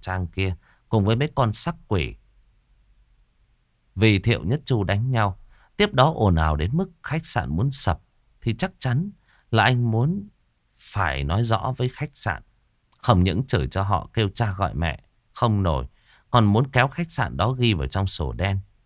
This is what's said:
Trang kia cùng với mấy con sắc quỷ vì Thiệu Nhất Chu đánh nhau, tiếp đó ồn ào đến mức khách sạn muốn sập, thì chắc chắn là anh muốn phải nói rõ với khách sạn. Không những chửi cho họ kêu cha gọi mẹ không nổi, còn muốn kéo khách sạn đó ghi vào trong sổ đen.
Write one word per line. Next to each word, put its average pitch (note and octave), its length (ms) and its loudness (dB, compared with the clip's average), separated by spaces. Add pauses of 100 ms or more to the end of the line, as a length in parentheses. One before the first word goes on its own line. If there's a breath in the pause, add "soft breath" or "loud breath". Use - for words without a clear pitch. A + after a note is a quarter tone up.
Trang F#2 260 -6
kia F#2+ 280 -4 (340 soft breath)
cùng G#2 160 2
với A2+ 100 2
mấy D3 200 -2
con A2+ 180 0
sắc E3+ 220 -4 (120)
quỷ D2+ 280 -2 (1800)
vì G2+ 240 4
Thiệu G2 240 0
Nhất A#2 220 -2
Chu A2 180 0
đánh G2+ 280 -2
nhau, G#2+ 260 0 (400 soft breath)
tiếp G#3 160 2
đó C#3 220 4
ồn F#2+ 200 4
ào D#2 200 2
đến E2 180 0
mức F#3+ 180 -2 (120)
khách D#3+ 220 -6
sạn C2+ 240 -2
muốn G2 220 0
sập, - 280 -2 (420)
thì A2+ 160 -2
chắc F#3+ 220 -4
chắn D3 320 -2 (400 soft breath)
là A2 120 6
anh A#2+ 280 2
muốn E3+ 360 0 (500)
phải C#2+ 460 -4
nói F2+ 200 0
rõ A2+ 340 -2
với B2+ 120 -2
khách - 240 -10
sạn. - 280 -6 (560)
Không F#2 260 4
những F#2+ 240 0
chửi C#2+ 200 0
cho F#2+ 160 -4
họ G2 300 -2
kêu G#2+ 160 0
cha G#2 280 -2
gọi E2+ 160 -2
mẹ D#2 300 -4 (300)
không G#2+ 300 0
nổi, C#2+ 220 0 (440 soft breath)
còn A#2 160 4
muốn A2 220 4
kéo B2+ 200 2
khách E3+ 240 -8
sạn C2+ 260 -4
đó G#2 140 0
ghi B2 220 0
vào C#2+ 140 -4
trong F#2+ 200 -4
sổ C#2 240 -4
đen. G2 280 -2 (260)